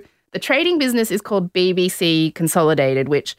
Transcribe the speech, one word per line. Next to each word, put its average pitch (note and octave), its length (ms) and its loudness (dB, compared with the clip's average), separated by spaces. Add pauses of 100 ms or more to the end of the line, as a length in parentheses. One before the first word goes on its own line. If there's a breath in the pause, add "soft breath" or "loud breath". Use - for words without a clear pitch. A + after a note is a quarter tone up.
(320 soft breath)
the F#3+ 60 -10
trading D4+ 400 0
business A#3+ 320 0
is G3+ 120 -2
called F#3 320 -4
B F#3 180 2
B F3+ 160 0
C D#3+ 460 0
Consolidated, D3 760 2
which C#3+ 300 -2